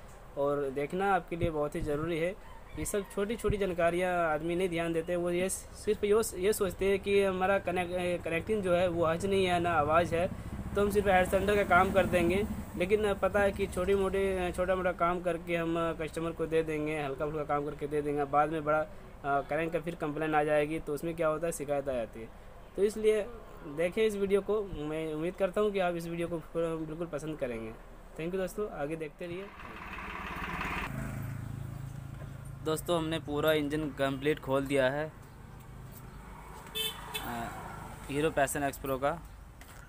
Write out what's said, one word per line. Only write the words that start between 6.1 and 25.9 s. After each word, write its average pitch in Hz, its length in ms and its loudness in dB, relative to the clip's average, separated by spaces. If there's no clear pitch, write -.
ये 190 180 2
सोचते 190 320 0
हैं 196 140 4
कि 196 240 4
हमारा 190 360 4
कनेक्ट-, 180 340 -2
अ, 175 300 0
कनेक्टिंग 170 400 0
जो 175 120 4
है 180 140 4
वो 165 160 2
हज 170 200 2
नहीं 196 200 4
है, 175 140 4
ना 170 140 2
आवाज़ 160 420 4
है, 175 120 4
तो 202 60 4
हम 208 100 4
सिर्फ 202 160 4
हेड 185 220 6
सिलेंडर 196 260 4
का 202 140 4
काम 185 220 8
कर 185 160 6
देंगे। 180 380 4
लेकिन 202 360 4
पता 196 260 2
है 202 120 4
कि 196 160 -2
छोटी 190 280 2
मोटी, 190 560 2
छोटा 180 240 2
मोटा 180 180 2
काम 175 280 2
करके 175 340 0
हम 165 200 0
customer 165 300 -4
को 160 140 -2
दे 160 180 4
देंगे, 156 360 -2
हल्का 143 260 -2
फुल्का 151 200 -2
काम 147 200 0
करके 147 220 -6
दे 147 140 0
देंगे, 147 240 0
बाद 147 260 4
में 160 120 -2
बड़ा, 151 160 4
अ, - 680 -2
करेंट 160 240 0
का 170 60 2
फिर 170 160 -6
कंप्लेन 156 400 -2
आ 151 80 6
जाएगी, 151 360 2
तो 151 140 -4
उसमें 165 220 -4
क्या 165 120 2
होता 156 200 0
है, 165 60 0
शिकायत 139 360 -2
आ 131 40 0
जाती 113 280 -4
है। 113 60 -10
तो 190 60 4
इसलिए 214 420 2
देखें 180 260 2
इस 214 120 2
वीडियो 196 260 2
को, 208 200 0
मैं 156 320 -2
उम्मीद 165 220 -2
करता 196 260 0
हूँ 214 100 2
कि 196 80 0
आप 175 160 2